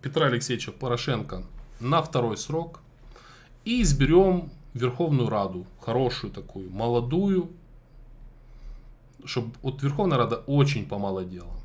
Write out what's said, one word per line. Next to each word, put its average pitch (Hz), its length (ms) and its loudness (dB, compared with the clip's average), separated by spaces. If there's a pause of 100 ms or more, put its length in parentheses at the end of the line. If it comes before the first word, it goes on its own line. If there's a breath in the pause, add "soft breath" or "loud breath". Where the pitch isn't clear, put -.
Петра 151 240 0
Алексеевича 120 460 0
Порошенко 117 720 -4 (360)
на 143 220 2
второй 120 340 0
срок 165 460 -6 (800 loud breath)
и 240 180 0
изберем 170 680 6 (220)
Верховную 123 560 0
Раду, 95 360 -2 (140)
хорошую 120 540 -2
такую, 95 380 -12
молодую, 123 800 0 (1700 soft breath)
чтоб 117 220 -4 (160)
вот 139 220 -6
Верховная 147 340 2
Рада 117 200 2 (100)
очень 139 380 2
помолодела. 95 680 -6 (120)